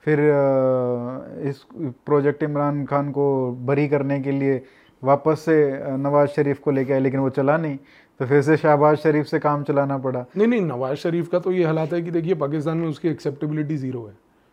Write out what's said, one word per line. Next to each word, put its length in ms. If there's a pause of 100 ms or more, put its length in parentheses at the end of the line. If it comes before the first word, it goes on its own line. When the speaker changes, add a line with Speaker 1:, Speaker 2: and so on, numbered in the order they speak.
Speaker 1:
फिर, 180
अ, 1300
इस 160 (120)
प्रोजेक्ट 680
इमरान 420
खान 260
को 400
बरी 360
करने 340
के 100
लिए 340 (380)
वापस 360
से, 320
अ, 240
नवाज 320
शरीफ 320
को 120
लेके 220
आए, 60
लेकिन 200
वो 100
चला 280
नहीं, 200 (420)
तो 60
फिर 160
से 160
शहबाज 400
शरीफ 280
से 140
काम 240
चलाना 340
पड़ा। 280 (120)
Speaker 2:
नहीं, 100
नहीं, 140
नवाज 360
शरीफ 320
का 100
तो 120
ये 140
हालात 280
है 80
कि 100
देखिए 240
पाकिस्तान 420
में 100
उसकी 200
acceptability 680
zero 280
है। 120 (360)